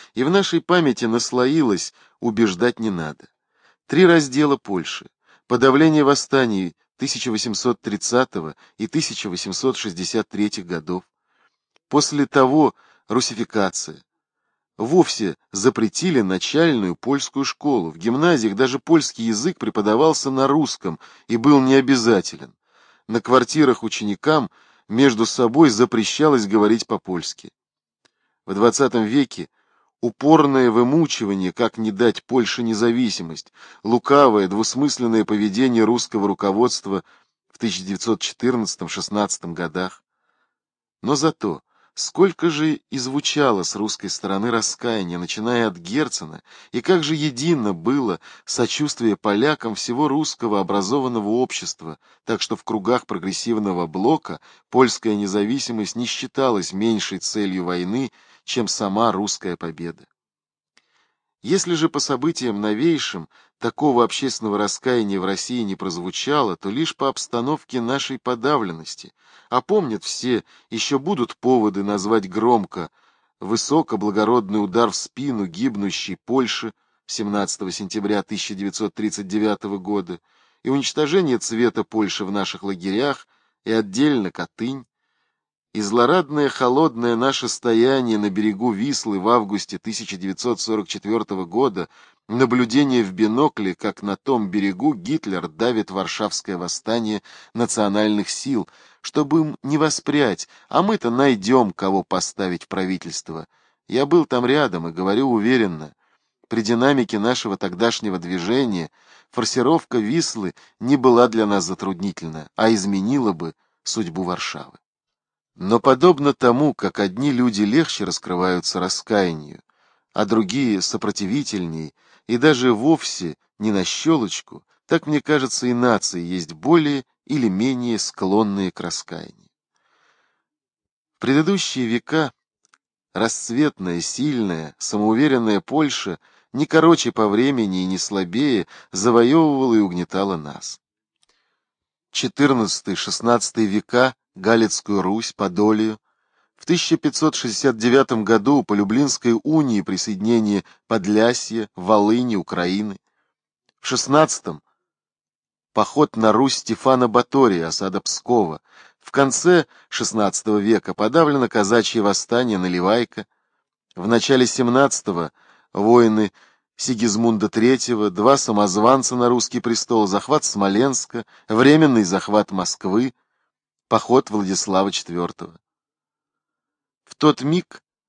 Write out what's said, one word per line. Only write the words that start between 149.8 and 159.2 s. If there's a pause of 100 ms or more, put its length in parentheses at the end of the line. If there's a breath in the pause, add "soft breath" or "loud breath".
присоединение (220 soft breath)
Подлясья,
Волыни,
Украины. (840)
В
шестнадцатом — (1080)
поход
на
Русь
Стефана
Батория,
осада
Пскова. (400 soft breath)
В
конце (220 soft breath)